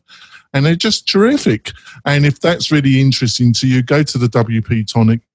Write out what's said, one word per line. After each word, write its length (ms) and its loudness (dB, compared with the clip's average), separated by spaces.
And 100 0
they're 120 0
just 320 -4
terrific. 640 0
And 200 2
if 160 0
that's 320 -2
really 280 2
interesting 540 0
to 140 -4
you, 140 2
go 220 0
to 140 -8
the 100 0
W 340 -2
P 220 -4
Tonic 380 0